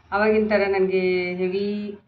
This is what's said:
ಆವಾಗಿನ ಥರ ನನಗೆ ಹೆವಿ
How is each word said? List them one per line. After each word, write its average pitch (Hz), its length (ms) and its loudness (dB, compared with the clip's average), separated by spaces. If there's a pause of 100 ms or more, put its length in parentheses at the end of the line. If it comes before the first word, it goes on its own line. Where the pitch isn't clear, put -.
(120)
ಆವಾಗಿನ 214 360 2
ಥರ 202 180 2
ನನಗೆ 185 680 0
ಹೆವಿ 202 720 -4